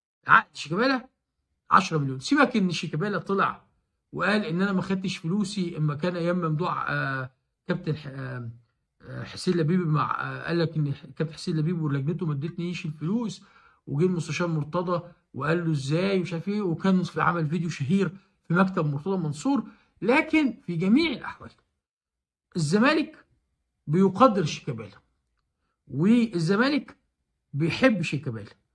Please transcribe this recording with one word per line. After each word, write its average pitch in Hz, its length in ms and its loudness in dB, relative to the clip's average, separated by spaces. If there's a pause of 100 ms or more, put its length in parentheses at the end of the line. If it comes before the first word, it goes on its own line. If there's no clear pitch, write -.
(260)
عقد - 300 4
شيكابالا 247 520 -2 (600)
عشرة 175 280 4
مليون. 131 220 -2
سيبك 269 360 2
إن 185 140 2
شيكابالا 170 480 -4
طلع 190 460 -4 (480)
وقال 190 320 0
إن 170 180 -2
أنا 202 100 0
ما 185 100 0
خدتش 190 340 -4
فلوسي 185 600 -4
إما 151 180 0
كان 180 220 -4
أيام 175 240 0
ممدوح، 156 480 -2
آه، 139 420 -4 (360)
كابتن 165 300 -4
ح-، - 100 -12
آه، 127 440 -10 (520)
آه، 127 220 -12
حسين - 320 -2
لبيب 165 240 2
مع، 151 400 0
آه، 131 260 -8
قال 165 120 0
لك 160 180 0
إن 143 180 0
ح-، - 120 -20 (100)
كابتن 156 180 -4
حسين 170 220 -4
لبيب 160 260 0
ولجنته 151 440 -2
ما 147 60 -2
ادتنيش 170 540 -6
الفلوس، 185 560 -4 (440)
وجه 143 200 0
المستشار 175 420 -2
مرتضى 170 540 -2 (320)
وقال 160 300 0
له: 160 80 0
"إزاي؟" 160 460 0
ومش 170 140 -4
عارف 165 160 -6
إيه، 208 140 -2
وكان 185 400 2
في 156 180 -4
عمل 165 280 2
فيديو 170 220 -2
شهير 180 380 2 (400)
في 165 60 0
مكتب 185 320 2
مرتضى 151 300 -2
منصور. 185 480 0 (380)
لكن 302 640 2
في 175 100 -4
جميع 247 360 4
الأحوال - 380 -12 (1040)
الزمالك 214 680 2 (640)
بيقدر 190 580 6
شيكابالا، 113 520 -8 (920)
والزمالك 220 1080 2 (560)
بيحب 170 500 2
شيكابالا، 113 480 -6 (240)